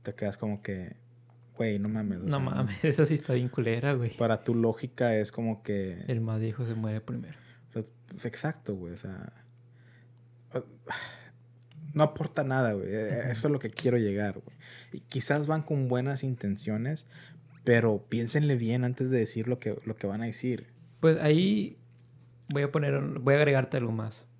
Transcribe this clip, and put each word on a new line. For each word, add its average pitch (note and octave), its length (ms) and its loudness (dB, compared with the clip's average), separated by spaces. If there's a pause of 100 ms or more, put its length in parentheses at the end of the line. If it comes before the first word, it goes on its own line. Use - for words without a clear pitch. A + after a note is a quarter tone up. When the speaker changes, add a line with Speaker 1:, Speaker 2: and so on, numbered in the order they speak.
Speaker 1:
Te G#2 100 -6
quedas G2+ 240 -4
como G#2 240 -4
que, F#2 340 -8 (600)
Güey, A2 220 0
no G#2 80 0
mames, G#2+ 320 -2
o - 40 -8
Speaker 2:
No C#3+ 140 0
Speaker 1:
sea, - 20 0
Speaker 2:
mames, C3 400 -2
<laughs> - 60 -2
esa D#3 200 6
sí D#3 100 2
está C#3+ 180 -2
bien B2 140 2
culera, A#2+ 460 0
güey. A#2+ 240 0
Speaker 1:
para A2 260 2
tu A#2 120 0
lógica A#2 600 2
es G#2+ 160 0
como A2+ 320 -4
que F#2+ 440 -4
Speaker 2:
El A#2+ 140 0
más A2 180 -2
viejo A2+ 260 -4
se A2+ 100 -4
muere A2 260 -2
primero. B2 360 -10 (320)
Speaker 1:
O - 40 -20
sea, A2+ 100 -4 (240)
pues, - 180 -14
exacto, A#2 500 -6
güey, F2 180 -10
o - 40 -14
sea, - 360 -14 (1200)
o-, - 120 -6 (1300)
no D3+ 100 4
aporta D3 400 0
nada, C3 300 2
güey. F#2+ 160 -2
Eh, G#2+ 320 -2
Speaker 2:
Ujú. B2+ 100 -2
Speaker 1:
eso A2+ 160 -2
es D3 40 4
lo C#3 80 0
que A2+ 100 -6
quiero B2 280 2
llegar, G#2 420 0
güey. - 180 -20 (340)
Y - 100 -12
quizás C#3+ 460 -2
van D#3 140 0
con C#3+ 260 0
buenas C3 360 -2
intenciones, A#2 840 -4 (580)
pero A2+ 460 6
piénsenle C3+ 460 2
bien A#2 280 0
antes B2+ 280 -2
de B2+ 80 4
decir A2 280 -2
lo B2 120 -2
que, - 260 -4
lo A2 100 -6
que - 120 -6
van G#2 160 -4
a - 20 -4
decir. A#2 420 -6 (340)
Speaker 2:
Pues D#3+ 200 6
ahí F3+ 560 4 (720)
voy C#3+ 140 0
a C#3 80 0
poner C#3+ 240 2
un, C#3 280 -4
voy C#3 120 8
a - 20 6
agregarte C#3 400 4
algo A#2+ 140 0
más. A2 340 -6 (140)